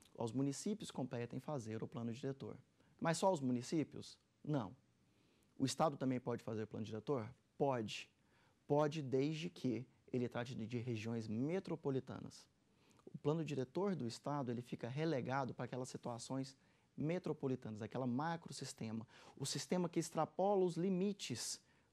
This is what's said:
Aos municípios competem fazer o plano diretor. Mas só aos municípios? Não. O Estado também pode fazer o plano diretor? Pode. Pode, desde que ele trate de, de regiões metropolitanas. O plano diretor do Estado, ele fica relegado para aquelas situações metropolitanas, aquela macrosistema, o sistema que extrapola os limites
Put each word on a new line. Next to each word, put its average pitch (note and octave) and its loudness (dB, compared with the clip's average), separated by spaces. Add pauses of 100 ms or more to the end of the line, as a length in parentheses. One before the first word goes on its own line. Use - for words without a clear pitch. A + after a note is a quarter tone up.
(160)
Aos A#2 0
municípios C#3 0
competem B2 -4
fazer A2 -4
o A#2 -6
plano A#2 -4
diretor. B2 -6 (420)
Mas E3 4
só F#3+ 4
aos F#3 4
municípios? B2+ 0 (240)
Não. C3 0 (840)
O - 2
Estado D3 4
também C3 4
pode A#2+ -2
fazer A2 -2
o G#2+ -6
plano - -4
diretor? A2 -2 (300)
Pode. B2+ 2 (600)
Pode, D3+ 6
desde D3 2
que B2+ 0 (280)
ele B2 2
trate A#2+ -4
de, A2 -4
de A#2+ -2
regiões A2+ -2
metropolitanas. C#3 -2 (640)
O - -12
plano D#3 2
diretor D3+ 0
do C3 -4
Estado, C3+ -2
ele A#2+ -2
fica - -6
relegado C3+ 0
para B2+ -6
aquelas B2+ -6
situações C3 -6 (400)
metropolitanas, C#3+ -2
aquela A#2+ -2
macrosistema, C3 -4 (280)
o C3+ -6
sistema F3 0
que E3 0
extrapola F#3 4
os F3+ 2
limites F#3 0 (340)